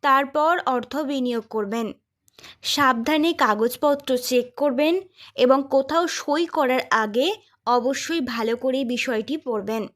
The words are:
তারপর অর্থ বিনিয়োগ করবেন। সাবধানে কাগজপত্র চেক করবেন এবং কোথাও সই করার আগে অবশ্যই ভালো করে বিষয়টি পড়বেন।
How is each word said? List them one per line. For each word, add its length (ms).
তারপর 500
অর্থ 260
বিনিয়োগ 380
করবেন। 400
সাবধানে 720
কাগজপত্র 760
চেক 180
করবেন 380
এবং 220
কোথাও 340
সই 280
করার 360
আগে 240
অবশ্যই 600
ভালো 300
করে 280
বিষয়টি 540
পড়বেন। 440